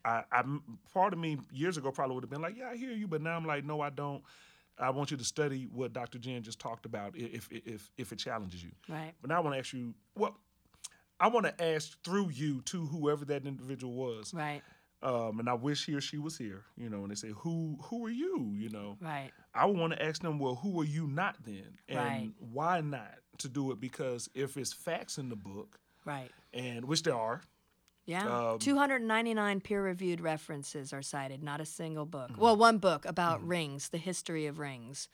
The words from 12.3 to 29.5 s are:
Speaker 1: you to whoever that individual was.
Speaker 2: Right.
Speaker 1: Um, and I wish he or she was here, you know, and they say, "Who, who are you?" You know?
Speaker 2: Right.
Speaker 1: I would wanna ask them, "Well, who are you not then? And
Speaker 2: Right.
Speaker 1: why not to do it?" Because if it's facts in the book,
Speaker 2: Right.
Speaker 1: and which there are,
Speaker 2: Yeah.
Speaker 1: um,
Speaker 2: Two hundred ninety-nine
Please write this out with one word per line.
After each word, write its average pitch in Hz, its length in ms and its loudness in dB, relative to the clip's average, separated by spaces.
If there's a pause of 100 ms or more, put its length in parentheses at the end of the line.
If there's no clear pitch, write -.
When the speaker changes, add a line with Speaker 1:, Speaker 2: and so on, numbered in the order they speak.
Speaker 1:
you 139 360 0
to 170 200 -2
whoever 147 380 2
that 139 200 0
individual 127 500 -6
was. 120 380 -4
Speaker 2:
Right. 147 300 -4 (400)
Speaker 1:
Um, 117 380 0
and 120 80 0
I 123 60 2
wish 139 300 0
he 151 120 -2
or 139 40 0
she 147 180 -6
was 156 200 -6
here, 101 240 -8 (140)
you 117 140 -8
know, 104 120 -4
and 98 80 -6
they 104 60 -6
say, 110 220 -8
"Who, 165 440 -2
who 233 240 -6
are 220 40 -4
you?" 247 460 -2
You 110 120 -4
know? 104 320 -8
Speaker 2:
Right. 147 320 -6 (200)
Speaker 1:
I 135 140 6
would 202 100 6
wanna 165 240 2
ask 156 220 0
them, 156 160 0
"Well, 131 160 2
who 170 260 -2
are 151 40 4
you 151 240 0
not 165 360 0
then? 101 320 -12 (120)
And 135 100 -2
Speaker 2:
Right. 135 400 -2
Speaker 1:
why 156 420 0
not 135 340 -6 (240)
to 143 100 -6
do 135 240 0
it?" 107 80 -4
Because 127 520 -4
if 135 240 -2
it's 127 160 -4
facts - 460 -4
in 131 100 -6
the 120 80 -4
book, 98 440 -10 (240)
Speaker 2:
Right. 135 260 -6 (240)
Speaker 1:
and 123 300 -6
which 156 180 2
there 151 140 4
are, 113 260 0 (640)
Speaker 2:
Yeah. 165 460 2
Speaker 1:
um, 113 60 2
Speaker 2:
Two 277 200 4
hundred 277 240 6
ninety-nine 220 580 2